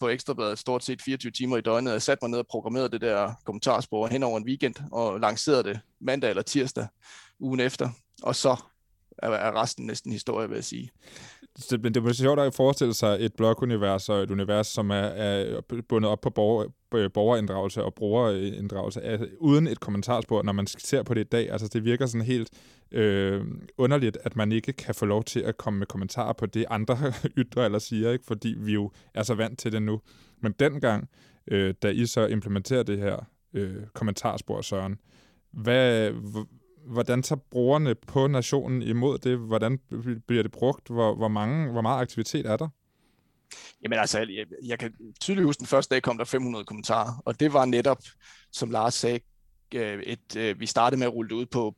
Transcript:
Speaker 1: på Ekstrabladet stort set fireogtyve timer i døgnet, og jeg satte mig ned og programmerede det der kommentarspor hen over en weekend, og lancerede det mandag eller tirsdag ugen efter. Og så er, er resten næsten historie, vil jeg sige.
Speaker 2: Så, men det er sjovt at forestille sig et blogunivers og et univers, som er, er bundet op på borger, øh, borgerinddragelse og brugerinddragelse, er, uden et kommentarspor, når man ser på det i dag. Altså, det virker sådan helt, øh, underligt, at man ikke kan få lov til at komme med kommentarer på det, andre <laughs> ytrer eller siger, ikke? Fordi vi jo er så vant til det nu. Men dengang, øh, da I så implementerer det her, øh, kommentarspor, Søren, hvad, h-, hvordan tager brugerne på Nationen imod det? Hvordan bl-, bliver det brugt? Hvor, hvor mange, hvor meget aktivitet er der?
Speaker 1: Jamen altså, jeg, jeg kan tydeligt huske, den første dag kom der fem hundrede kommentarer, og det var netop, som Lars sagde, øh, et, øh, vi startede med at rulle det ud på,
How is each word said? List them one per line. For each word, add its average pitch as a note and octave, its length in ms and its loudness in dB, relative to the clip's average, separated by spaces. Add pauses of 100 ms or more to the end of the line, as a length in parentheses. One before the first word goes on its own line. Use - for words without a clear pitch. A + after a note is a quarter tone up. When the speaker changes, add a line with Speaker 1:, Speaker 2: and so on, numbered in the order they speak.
Speaker 1:
på B2 80 0
Ekstrabladet A#2 500 -2
stort B2+ 260 -4
set B2 180 -6
fireogtyve B2+ 300 -6
timer B2+ 240 -2
i A2+ 40 2
døgnet, A#2 320 0
og - 20 0
jeg A2 80 -2
satte C3 220 0
mig A#2 60 -2
ned A#2+ 80 -2
og A#2+ 120 -4
programmerede A#2+ 380 -2
det G#2+ 120 -4
der G#2 320 0 (120)
kommentarspor A2 640 -2
hen C3 160 0
over A#2 160 0
en G#2+ 60 -6
weekend, C3 300 -2 (180)
og A2+ 280 -2
lancerede A2+ 440 2
det G#2 160 -4 (200)
mandag B2+ 300 0
eller G2 120 0
tirsdag C3 440 -2 (520)
ugen C3 220 -2
efter. B2+ 280 0 (340)
Og B2 140 0
så B2+ 200 2 (600)
er, - 120 -2
er G#2+ 320 0
resten A#2+ 240 -4
næsten A2 260 -8
historie, G#2+ 360 -4
vil A2 60 -8
jeg A2+ 100 -6
sige. B2 260 -10 (680)
Speaker 2:
Så, B2 260 -4
men A2+ 120 0
det A#2 120 2
er A#2+ 60 4
sjovt C3+ 280 4
at C3+ 140 2
forestille C3 400 4
sig G#2 260 2
et A2 140 0
blogunivers A2 760 2
og G2+ 140 2
et G2 80 -2
univers, G2+ 360 0
som G#2 240 -2
er, G2+ 40 2
er G2+ 640 0 (280)
bundet A2 220 4
op G#2 100 0
på A#2+ 100 0
borger, G#2+ 360 2 (280)
øh, G2+ 200 4
borgerinddragelse G#2 680 2
og G2+ 100 -4
brugerinddragelse, G2+ 1080 -2
er, A2 260 -4 (120)
uden D#3 280 6
et A#2 140 -4
kommentarspor, G#2+ 640 -2
når G2+ 100 0
man G2 140 0
ser - 360 -2
på B2 120 -2
det A2 60 0
i - 80 -4
dag. A#2 240 0
Altså, G#2+ 160 -4
det A2 160 -2
virker B2+ 220 2
sådan A2+ 200 -2
helt, B2 240 0 (420)
øh, G2 520 2 (340)
underligt, B2+ 460 2
at - 120 -4
man G#2+ 160 2
ikke A2+ 200 0
kan - 220 -6
få G#2+ 120 -2
lov G#2 180 2
til - 160 -4
at A2+ 160 -2
komme G#2 220 -4
med G2 80 -2
kommentarer A2 460 -4
på A2+ 140 -4
det, A2 240 0
andre A2+ 260 0 (240)
<laughs> - 180 -2
ytrer B2+ 260 0
eller G#2 140 2
siger, A2+ 340 0
ikke? B2+ 120 -2
Fordi A2 340 -4
vi G#2+ 140 -2
jo G#2 180 0 (240)
er A2 80 -2
så A2+ 120 0
vant A2+ 240 -2
til A2 140 -4
det G#2+ 100 0
nu. G#2+ 180 -2 (420)
Men G#2+ 100 0
dengang, C3+ 560 2 (380)
øh, F#2+ 360 2
da G#2 60 4
I A#2 180 2
så A2+ 200 2
implementerer G#2 560 0
det G2+ 160 -2
her, G2+ 200 -2 (360)
øh, F#2+ 220 -4 (180)
kommentarspor, G2+ 680 -4
Søren, F#2+ 400 -6 (520)
hvad, A#2 600 4
h-, G#2+ 340 -8 (460)
hvordan B2 300 0
tager C#3+ 180 -2 (100)
brugerne C3 440 4
på - 320 0
Nationen B2+ 560 0
imod A#2 360 0
det? B2 200 0
Hvordan A2+ 400 0 (140)
bl-, A#2 340 -6
bliver A#2 160 4
det A2 100 -2
brugt? - 360 0
Hvor, A#2 260 2
hvor A2 140 0
mange, A#2 440 0
hvor A#2 80 -2
meget B2 200 2
aktivitet B2 460 -2
er A2 100 2
der? D#3 120 -2 (1160)
Speaker 1:
Jamen A2+ 160 0
altså, G#2+ 200 2
jeg, G#2+ 280 -4 (180)
jeg A#2 140 -6
kan A2+ 160 -8 (260)
tydeligt G3 260 2
huske, D3 120 2
den B2+ 80 -10
første C3+ 280 4
dag B2+ 80 2
kom A#2 160 0
der A#2+ 60 -2
fem C3 180 -2
hundrede A#2 220 -4
kommentarer, A2 600 -2
og A#2 160 -2
det D3 120 4
var C#3 120 6
netop, B2 340 4 (540)
som A#2 180 -4
Lars A#2 240 0
sagde, A#2+ 260 0 (540)
øh, G#2+ 280 -4
et, - 340 -10
øh, A2 240 -2
vi G#2+ 60 -8
startede B2 320 4
med B2+ 80 2
at A#2 80 0
rulle A2+ 140 -4
det A2 60 -6
ud A#2+ 120 -4
på, A#2 320 -2